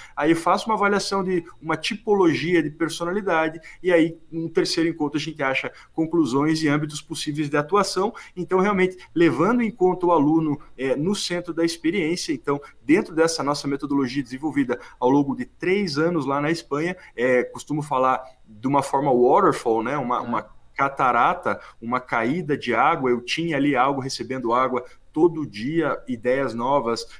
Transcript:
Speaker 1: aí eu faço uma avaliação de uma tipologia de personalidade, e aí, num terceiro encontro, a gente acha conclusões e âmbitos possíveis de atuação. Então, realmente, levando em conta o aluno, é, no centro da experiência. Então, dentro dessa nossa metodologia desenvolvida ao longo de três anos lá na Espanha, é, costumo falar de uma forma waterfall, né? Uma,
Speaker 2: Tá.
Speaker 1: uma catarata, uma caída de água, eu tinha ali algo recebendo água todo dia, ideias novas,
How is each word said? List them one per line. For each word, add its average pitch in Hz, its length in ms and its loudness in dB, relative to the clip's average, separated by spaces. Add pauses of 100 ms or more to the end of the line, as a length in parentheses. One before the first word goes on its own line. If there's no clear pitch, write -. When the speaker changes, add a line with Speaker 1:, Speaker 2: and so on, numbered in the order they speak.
(160)
Speaker 1:
aí 151 160 2
eu 160 40 4
faço 185 300 0
uma 220 80 2
avaliação 196 480 0
de 180 220 -2 (180)
uma 160 140 -2
tipologia 175 840 2
de 151 80 -2
personalidade, 165 920 -2 (200)
e 180 120 2
aí, 165 260 4 (100)
num 165 200 -8
terceiro 170 420 0
encontro, 151 280 -4
a - 20 -2
gente 151 200 -10
acha 135 300 -2 (220)
conclusões 156 720 0
e 147 40 2
âmbitos 151 320 -2
possíveis 151 480 -6
de 151 80 -2
atuação. 196 560 0 (240)
Então, 185 220 -2
realmente, 185 400 2 (160)
levando 170 480 4
em 214 80 0
conta 180 340 0
o 175 60 2
aluno, 156 500 2 (160)
é, 131 200 0
no 170 180 -2
centro 175 400 -6
da 165 100 0
experiência. 165 680 -2
Então, 143 280 -2 (240)
dentro 190 300 2
dessa 160 300 2
nossa 147 240 -2
metodologia 139 520 -2
desenvolvida 135 600 -4 (180)
ao 123 100 2
longo 139 280 4
de 123 80 -6
três 180 520 -2
anos 160 300 0
lá 139 140 -2
na 147 100 0
Espanha, 165 460 -4 (180)
é, 123 300 2
costumo 147 380 -6
falar 131 380 0 (240)
de 110 220 -12
uma 139 160 2
forma 139 320 0
waterfall, 123 720 4
né? 135 120 -4
Uma, 123 200 -2
Speaker 2:
Tá. 104 60 -4
Speaker 1:
uma 117 280 -6 (240)
catarata, 135 840 2 (200)
uma 123 200 -4
caída 139 580 -2
de 120 160 -2
água, 135 360 2
eu 120 100 0
tinha 165 360 -4
ali 139 200 2
algo 135 240 2
recebendo 123 520 -6
água 123 320 0 (280)
todo 156 340 2
dia, 131 640 -4
ideias 123 460 0
novas, 120 520 -2 (140)